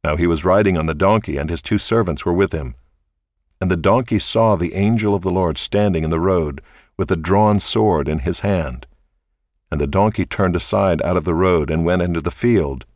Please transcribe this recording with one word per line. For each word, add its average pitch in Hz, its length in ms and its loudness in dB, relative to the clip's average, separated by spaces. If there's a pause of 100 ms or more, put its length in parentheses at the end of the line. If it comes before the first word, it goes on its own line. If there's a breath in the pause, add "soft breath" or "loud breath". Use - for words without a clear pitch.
Now 76 120 0
he 85 120 0
was 82 180 0
riding 98 320 4
on 80 100 -2
the 80 60 -2
donkey, 92 440 0
and 78 120 -4
his 82 120 -4
two - 160 -2
servants 92 480 -2
were 87 80 0
with 95 200 2
him. 67 220 -6 (880)
And 92 80 0
the 90 80 2
donkey 107 420 0
saw 110 360 2
the 85 180 -2
angel 104 420 2
of 90 60 -4
the 92 100 -2
Lord 87 260 0
standing 98 460 0
in 80 60 -2
the 82 100 0
road, 82 420 0 (360 soft breath)
with 92 140 -4
a 85 60 0
drawn 101 420 2
sword 92 480 0
in 78 120 -2
his 82 220 -4
hand. 80 460 -4 (840)
And 73 80 -4
the 71 80 -2
donkey 98 380 0
turned 92 300 -2
aside 95 480 0
out 90 140 0
of 80 80 -2
the 87 80 -2
road 87 360 2
and 82 160 0
went 90 160 0
into 85 200 -2
the - 100 -4
field. 80 540 -2 (100)